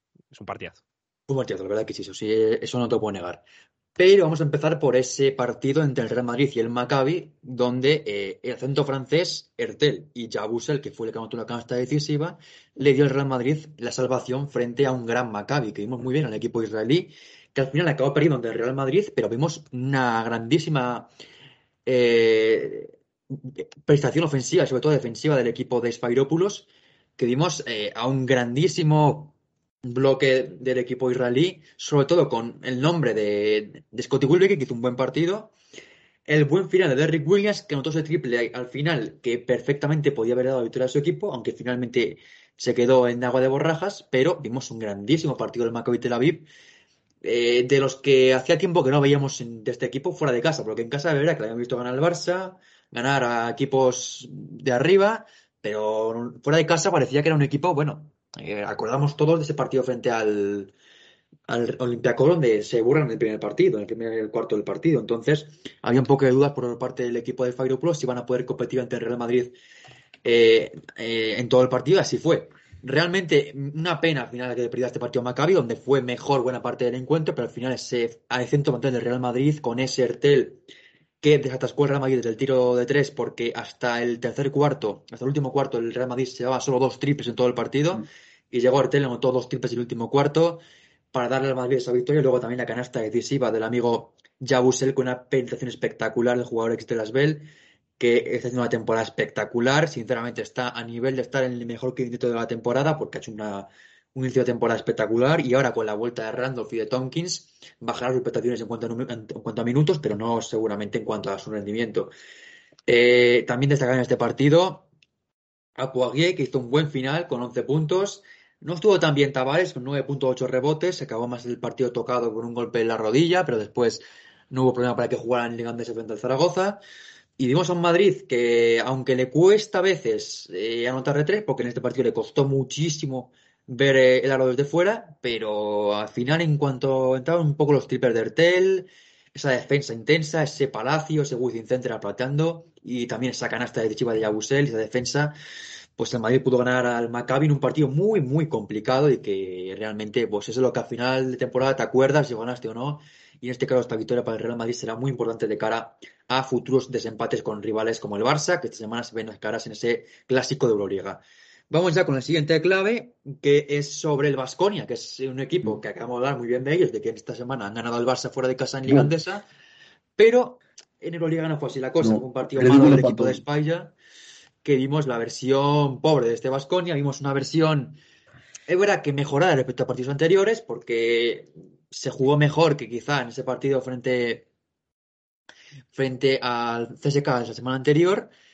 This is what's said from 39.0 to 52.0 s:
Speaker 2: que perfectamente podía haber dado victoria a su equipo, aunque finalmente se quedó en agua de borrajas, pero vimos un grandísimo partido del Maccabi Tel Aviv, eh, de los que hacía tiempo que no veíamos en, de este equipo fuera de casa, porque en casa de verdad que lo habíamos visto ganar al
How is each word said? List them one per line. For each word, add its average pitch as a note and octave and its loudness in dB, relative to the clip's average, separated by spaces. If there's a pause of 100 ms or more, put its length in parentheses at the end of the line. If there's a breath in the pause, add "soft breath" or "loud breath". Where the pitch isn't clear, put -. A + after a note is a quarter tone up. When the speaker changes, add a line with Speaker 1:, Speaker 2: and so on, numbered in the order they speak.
Speaker 2:
que A#2+ -2
perfectamente C#3+ 0
podía A#2 0
haber B2+ 0
dado C3 0
victoria A#2+ -2
a B2+ 0
su D3 -2
equipo, F3 -2
aunque A#2+ -6
finalmente B2 -2 (380 soft breath)
se - -2
quedó B2 6
en A#2+ -2
agua B2+ 2
de C3 4
borrajas, D#3 -2
pero C3+ 2
vimos B2+ -6
un A#2 -12
grandísimo A2+ -2
partido A#2 -4
del A#2 -4
Maccabi A#2+ -2
Tel A#2+ -4
Aviv, C3+ 0 (760 soft breath)
eh, A#2+ 2
de C#3 4
los C3+ 0
que C3 6
hacía C#3+ 2
tiempo E3+ 2
que C3 2
no D3 4
veíamos C#3 2
en, A#2 -12
de B2 -4
este B2 -6
equipo C#3+ -4
fuera C#3+ 0
de A#2+ 0
casa, D3 0
porque A2 -4
en A2+ -6
casa D3 -2
de C#3 2
verdad D#3+ 2
que D3+ -6
lo G#2+ -6
habíamos A#2 -6
visto B2 -4
ganar B2 -6
al C3 -2